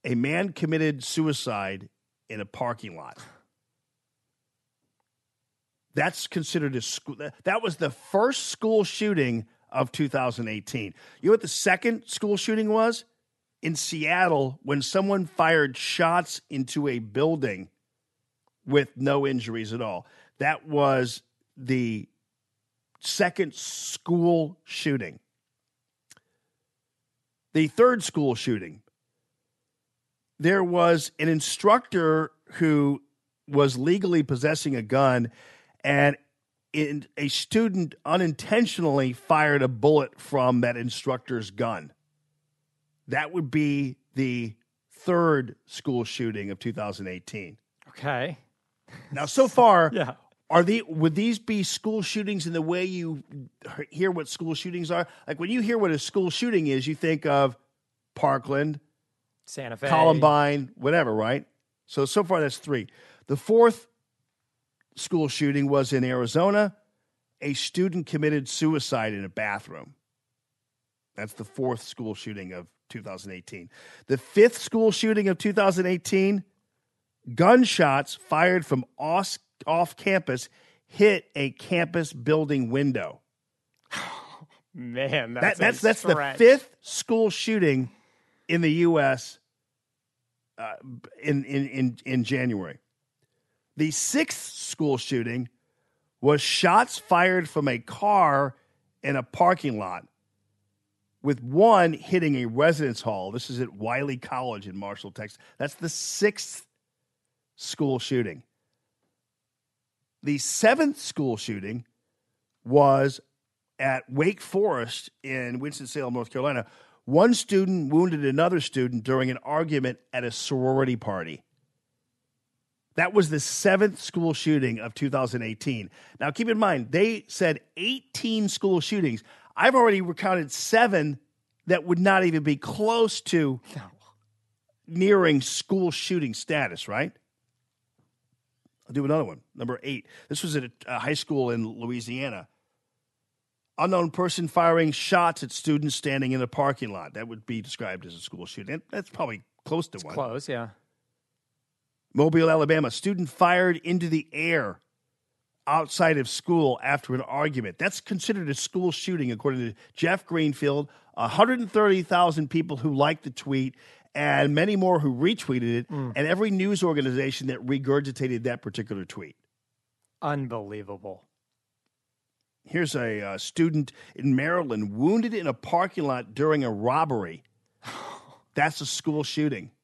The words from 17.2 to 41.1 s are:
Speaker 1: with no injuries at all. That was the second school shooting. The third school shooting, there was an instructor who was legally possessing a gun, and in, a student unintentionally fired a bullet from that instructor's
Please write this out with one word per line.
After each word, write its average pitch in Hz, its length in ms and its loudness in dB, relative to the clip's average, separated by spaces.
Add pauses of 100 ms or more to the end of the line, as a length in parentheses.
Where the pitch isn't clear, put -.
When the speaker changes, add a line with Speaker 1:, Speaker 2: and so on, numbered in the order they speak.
Speaker 1:
with 139 300 2
no 139 320 0
injuries 113 460 -4
at 117 80 -6
all. 98 240 -8 (320)
That 151 300 -2
was 135 560 0 (340)
the 123 500 -4 (960)
second 180 540 -2
school 170 1080 -2
shooting. 123 560 -6 (2250)
The 156 140 2
third 233 360 2
school 139 320 -2
shooting, 98 460 -6 (1600)
there 185 240 4
was 170 560 2
an 151 80 0
instructor 165 1040 2 (220)
who 147 480 2 (460)
was 139 300 4
legally 175 460 2
possessing 143 520 -2
a 117 80 -4
gun, 123 480 2 (520)
and 143 320 4 (560)
in, 147 360 -4 (100)
a 147 100 -4
student 190 680 0 (100)
unintentionally 160 1080 0
fired 147 500 4
a 131 40 2
bullet 135 540 2
from 127 400 2
that 120 160 0
instructor's 120 760 -6